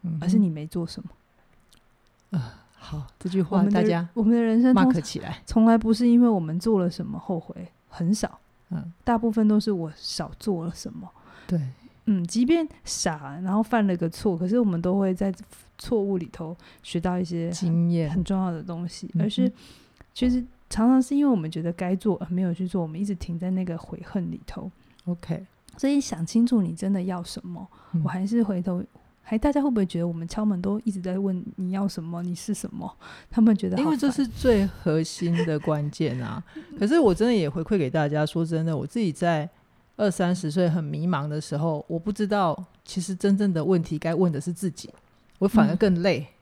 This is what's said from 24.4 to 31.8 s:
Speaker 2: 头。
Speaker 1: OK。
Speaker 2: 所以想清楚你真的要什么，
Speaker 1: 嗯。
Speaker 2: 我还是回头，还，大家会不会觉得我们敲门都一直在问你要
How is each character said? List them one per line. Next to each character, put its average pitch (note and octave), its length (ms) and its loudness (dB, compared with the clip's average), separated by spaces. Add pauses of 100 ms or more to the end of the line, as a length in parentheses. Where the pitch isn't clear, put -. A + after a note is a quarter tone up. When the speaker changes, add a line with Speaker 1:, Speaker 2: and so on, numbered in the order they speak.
Speaker 2:
头。 - 240 -12 (360)
Speaker 1:
OK。 E3+ 400 -6 (300)
Speaker 2:
所 C4+ 120 0
以 C#4+ 120 2
想 E3 260 -6
清 A#3 180 2
楚 A#3+ 160 2
你 E3+ 140 -2
真 G3 180 -4
的 F#3+ 80 0
要 F3+ 220 -6
什 - 240 -14
么， F3 200 -12 (260)
Speaker 1:
嗯。 E3 100 0
Speaker 2:
我 C#3+ 60 0
还 F#3 180 -2
是 A#3 160 2
回 G3 180 0
头， F3+ 220 -2 (400)
还， A3 160 -2
大 C#4+ 140 2
家 C#4+ 100 2
会 C#4+ 80 2
不 A#3+ 60 0
会 G3 100 2
觉 E3+ 140 -4
得 E3+ 80 -2
我 E3+ 40 -4
们 E3 140 -8
敲 G#3+ 180 -4
门 G3 160 0
都 G3 200 -2
一 A3+ 100 -2
直 F#3+ 100 -6
在 F#3 160 -4
问 F#3+ 280 -2 (120)
你 F#3 140 -4
要 G3 160 -2